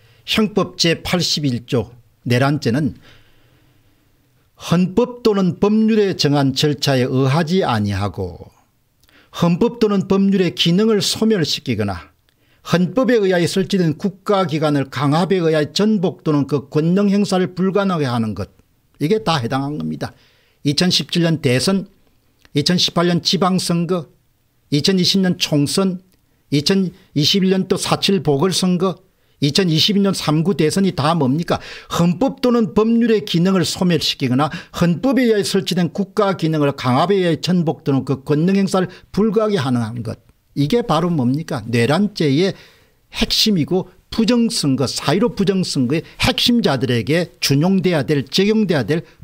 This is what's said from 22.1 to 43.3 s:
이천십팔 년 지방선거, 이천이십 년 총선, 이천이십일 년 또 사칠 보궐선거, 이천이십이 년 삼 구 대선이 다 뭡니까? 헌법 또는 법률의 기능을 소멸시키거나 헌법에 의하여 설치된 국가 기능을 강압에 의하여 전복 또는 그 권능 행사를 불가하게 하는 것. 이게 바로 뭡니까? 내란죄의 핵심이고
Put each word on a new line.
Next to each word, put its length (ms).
이천십팔 520
년 140
지방선거, 840
이천이십 500
년 160
총선, 640
이천이십일 1040
년 160
또 100
사칠 460
보궐선거, 720
이천이십이 580
년 140
삼 300
구 120
대선이 380
다 200
뭡니까? 460
헌법 420
또는 320
법률의 520
기능을 400
소멸시키거나 840
헌법에 440
의하여 200
설치된 480
국가 460
기능을 340
강압에 440
의하여 260
전복 420
또는 220
그 180
권능 320
행사를 320
불가하게 460
하는 460
것. 160
이게 260
바로 280
뭡니까? 580
내란죄의 840
핵심이고 800